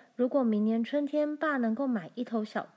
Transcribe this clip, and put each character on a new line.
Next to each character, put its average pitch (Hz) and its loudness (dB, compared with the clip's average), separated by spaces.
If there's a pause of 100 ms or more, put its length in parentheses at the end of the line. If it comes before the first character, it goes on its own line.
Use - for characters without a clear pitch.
(160)
如 247 2
果 269 2
明 214 4
年 226 2
春 285 -2
天 302 0
爸 294 0
能 226 0
够 269 -2
买 208 -2
一 247 -4
头 220 -2
小 - -6